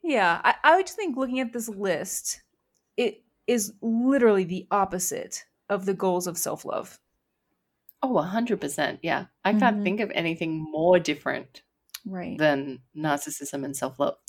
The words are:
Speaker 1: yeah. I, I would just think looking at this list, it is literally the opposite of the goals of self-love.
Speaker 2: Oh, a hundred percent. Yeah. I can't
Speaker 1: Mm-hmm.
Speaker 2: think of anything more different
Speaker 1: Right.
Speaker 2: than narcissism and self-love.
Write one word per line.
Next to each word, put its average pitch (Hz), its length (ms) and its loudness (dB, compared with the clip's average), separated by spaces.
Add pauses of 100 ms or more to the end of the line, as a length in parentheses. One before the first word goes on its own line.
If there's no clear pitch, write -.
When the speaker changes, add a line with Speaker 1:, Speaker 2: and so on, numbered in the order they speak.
Speaker 1:
yeah. 190 420 2
I, - 180 4
I 311 140 8
would 381 100 2
just - 120 -14
think 339 180 -4
looking 262 240 -2
at 240 140 -4
this 233 160 -6
list, 190 720 -4 (560)
it - 260 -2 (220)
is 220 340 0
literally 233 640 4
the 180 260 -6
opposite - 760 -2 (260)
of 185 160 -2
the 196 80 0
goals 185 320 0
of 175 100 -6
self-love. - 640 -6 (1000)
Speaker 2:
Oh, 254 160 2
a 151 40 4
hundred 208 380 -2
percent. 143 420 -4
Yeah. 160 240 -2 (180)
I 202 100 4
can't 214 220 4
Speaker 1:
Mm-hmm. 202 80 -2
Speaker 2:
think 202 160 0
of 214 140 -4
anything 165 380 -2 (180)
more 170 280 6
different 139 640 -6 (440)
Speaker 1:
Right. 180 320 -8
Speaker 2:
than 139 420 0 (160)
narcissism 147 680 -4
and 139 120 -6
self-love. 131 380 -4 (140)